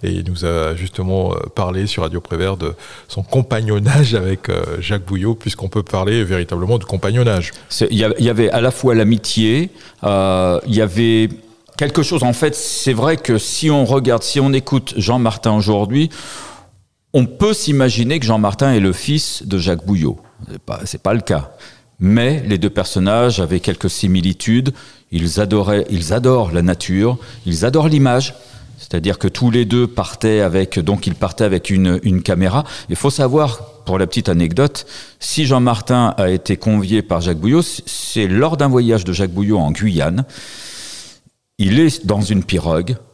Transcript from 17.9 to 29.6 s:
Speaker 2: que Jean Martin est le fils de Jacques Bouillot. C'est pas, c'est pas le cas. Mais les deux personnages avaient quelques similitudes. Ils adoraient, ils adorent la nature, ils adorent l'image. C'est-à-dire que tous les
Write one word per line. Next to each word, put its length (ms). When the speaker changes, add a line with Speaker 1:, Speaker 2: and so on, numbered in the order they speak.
Speaker 2:
que 60
Jean 120
Martin 360
est 80
le 100
fils 540
de 120
Jacques 280
Bouillot. 340
C'est 100
pas, 220
c'est 180
pas 120
le 80
cas. 300
Mais 460
les 120
deux 120
personnages 680
avaient 220
quelques 280
similitudes. 840
Ils 280
adoraient, 500
ils 240
adorent 380
la 100
nature, 560
ils 200
adorent 220
l'image. 480
C'est-à-dire 400
que 100
tous 220
les 160